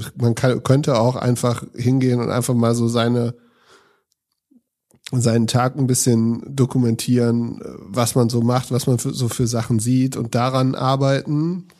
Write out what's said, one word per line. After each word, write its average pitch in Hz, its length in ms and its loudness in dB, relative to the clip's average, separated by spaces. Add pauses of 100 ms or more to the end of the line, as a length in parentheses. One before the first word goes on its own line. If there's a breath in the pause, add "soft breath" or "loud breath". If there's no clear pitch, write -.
(160)
man 120 180 2
kann, - 280 0
könnte 135 360 2
auch 120 180 2
einfach 120 480 0 (100)
hingehen 127 460 2
und 113 100 -2
einfach 123 240 0
mal 117 200 2
so 117 140 0
seine, 117 460 0 (1800 soft breath)
seinen 117 340 2
Tag 127 300 0
ein 135 100 0
bisschen 117 640 2
dokumentieren, 120 1120 0 (200)
was 113 340 -2
man 120 140 4
so 117 140 -2
macht, 123 300 0
was 120 140 -2
man 123 120 2
für, 135 140 -6
so 123 160 -2
für 123 180 -2
Sachen 113 320 -2
sieht 127 380 0
und 120 180 -4
daran 131 400 2
arbeiten. 139 920 0 (140)